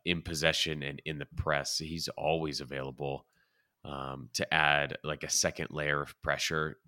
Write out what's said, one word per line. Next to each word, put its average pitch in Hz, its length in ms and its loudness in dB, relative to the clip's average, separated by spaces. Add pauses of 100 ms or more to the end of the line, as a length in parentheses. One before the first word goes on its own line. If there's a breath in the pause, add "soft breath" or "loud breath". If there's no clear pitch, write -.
in 85 160 2
possession 80 640 2
and 71 220 -6
in 78 140 -4
the 71 80 -6 (100)
press. 73 400 2
He's 80 320 -4
always 76 520 0
available, 67 680 -6 (560)
um, 67 500 -8
to - 200 -2
add, 73 500 4
like, 76 200 -4
a 78 60 -6
second - 420 0
layer 73 300 0
of - 220 -10
pressure. 78 540 0 (100)